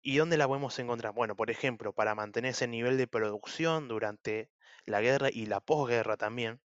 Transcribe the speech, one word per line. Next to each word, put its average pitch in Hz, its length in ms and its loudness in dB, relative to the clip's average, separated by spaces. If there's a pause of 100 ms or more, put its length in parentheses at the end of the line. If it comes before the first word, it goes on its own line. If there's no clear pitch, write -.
¿Y 139 140 2
dónde 160 200 4
la 143 100 6
podemos 135 320 -2
encontrar? 117 340 -4
Bueno, 110 220 0
por 113 160 0
ejemplo, 113 420 -2
para 107 220 2
mantener 107 360 -2
ese 123 160 -2
nivel 117 300 0
de 127 100 2
producción 127 800 -2
durante 110 600 -4 (360)
la 104 160 0
guerra 135 300 4
y 113 140 -6
la 101 160 -2
posguerra 117 560 2
también 113 500 -4